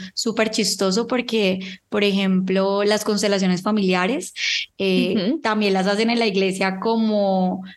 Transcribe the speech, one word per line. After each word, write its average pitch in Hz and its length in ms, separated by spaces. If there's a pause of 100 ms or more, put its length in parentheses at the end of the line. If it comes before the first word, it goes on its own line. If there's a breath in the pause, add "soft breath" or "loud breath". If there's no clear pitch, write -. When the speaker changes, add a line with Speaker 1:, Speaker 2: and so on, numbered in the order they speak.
(140 loud breath)
Speaker 1:
súper 220 360
chistoso 202 580
porque, 220 500 (300 loud breath)
por 208 160
ejemplo, 190 800
las 208 200
constelaciones 196 580
familiares, 185 720 (440 loud breath)
eh, 190 380
Speaker 2:
Ujú. 220 240
Speaker 1:
también 214 320
las 185 160
hacen 214 220
en 233 100
la 226 80
iglesia 190 500
como 202 840 (120 loud breath)